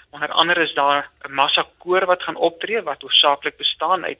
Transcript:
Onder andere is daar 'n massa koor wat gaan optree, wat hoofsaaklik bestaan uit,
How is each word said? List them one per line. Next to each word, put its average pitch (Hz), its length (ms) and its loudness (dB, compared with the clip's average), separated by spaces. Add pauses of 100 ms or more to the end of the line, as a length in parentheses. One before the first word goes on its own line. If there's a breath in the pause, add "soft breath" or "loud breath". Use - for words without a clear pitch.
(100)
Onder 147 180 -6
andere 170 340 2
is 147 120 -2
daar 143 360 0 (180)
'n 139 40 -18
massa 143 340 0 (120)
koor 185 280 0
wat 180 160 2
gaan - 140 -8
optree, 180 460 -2
wat 151 200 -8
hoofsaaklik 143 540 2
bestaan 165 480 -2
uit, - 160 -6